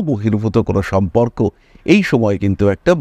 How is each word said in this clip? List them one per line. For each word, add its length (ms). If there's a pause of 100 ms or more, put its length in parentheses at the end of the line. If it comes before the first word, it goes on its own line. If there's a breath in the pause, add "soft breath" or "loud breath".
বহির্ভূত 480 (120)
কোনো 120 (120)
সম্পর্ক 460 (480 soft breath)
এই 240
সময় 320
কিন্তু 220 (100)
একটা 260